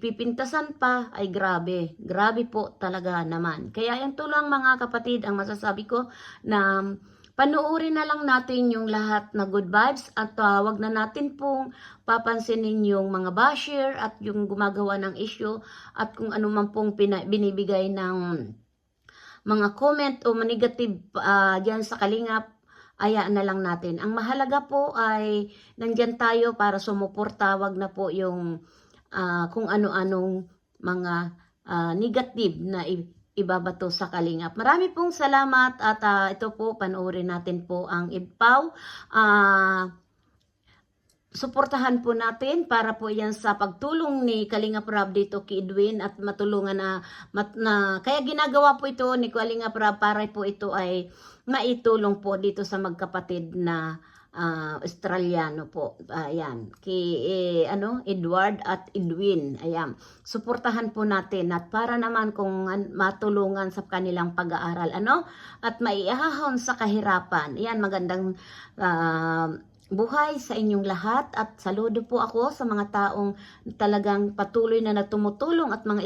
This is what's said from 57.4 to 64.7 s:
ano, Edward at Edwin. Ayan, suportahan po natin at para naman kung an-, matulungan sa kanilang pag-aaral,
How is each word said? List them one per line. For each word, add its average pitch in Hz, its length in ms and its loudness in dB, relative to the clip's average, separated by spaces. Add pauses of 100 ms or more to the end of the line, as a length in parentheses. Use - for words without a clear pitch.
ano, 208 400 -2
Edward 190 560 2
at 185 320 -4
Edwin. 165 640 0
Ayan, 160 320 -4 (320)
suportahan 233 640 -2
po 214 160 -2
natin 190 480 0
at 175 160 -4
para 233 320 0
naman 226 320 0
kung 190 320 -2
an-, 196 320 -4
matulungan 196 720 0
sa 170 160 -8
kanilang 175 480 -2
pag-aaral, 170 560 -2